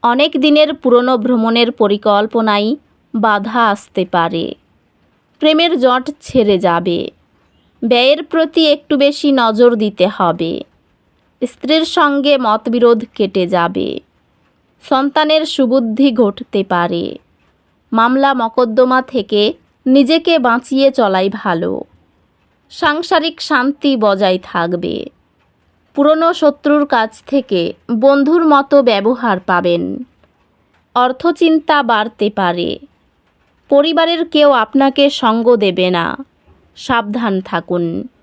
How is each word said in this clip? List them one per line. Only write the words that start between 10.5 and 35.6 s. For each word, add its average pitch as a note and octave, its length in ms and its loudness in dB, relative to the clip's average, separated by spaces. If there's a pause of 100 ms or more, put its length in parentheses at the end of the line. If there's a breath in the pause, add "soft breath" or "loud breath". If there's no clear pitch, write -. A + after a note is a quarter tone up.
স্ত্রীর D#4 440 -2 (120)
সঙ্গে C#4+ 360 2 (120)
মতবিরোধ A3+ 540 2 (160)
কেটে G3 280 -2 (120)
যাবে। F3 320 -2 (960)
সন্তানের D4+ 600 0 (100)
সুবুদ্ধি B3+ 560 0 (120)
ঘটতে G3+ 400 -2 (120)
পারে। F3 300 -2 (880)
মামলা B3+ 400 2 (100)
মকদ্দমা B3+ 600 0 (120)
থেকে G#3 280 -2 (440)
নিজেকে C#4+ 540 2
বাঁচিয়ে B3+ 480 0 (100)
চলাই G3 320 0 (120)
ভালো। F3 300 -4 (1000)
সাংসারিক D#4+ 680 -2 (120)
শান্তি C#4 420 0 (120)
বজায় G3 360 2 (120)
থাকবে। F3 440 -4 (1000)
পুরনো D#4 340 2 (120)
শত্রুর D4 420 0 (100)
কাছ A3+ 180 0 (200)
থেকে C4 300 -2 (420)
বন্ধুর C#4 400 2 (100)
মতো C#4+ 240 2 (120)
ব্যবহার A3 480 0 (120)
পাবেন। F3 340 0 (1120)
অর্থচিন্তা D4+ 840 0 (140)
বাড়তে G#3+ 360 -2 (120)
পারে। F3 300 -2 (1000)
পরিবারের D#4+ 520 2 (120)
কেউ D4 160 4 (140)
আপনাকে C#4 400 0 (180)
সঙ্গ A3+ 240 0 (200)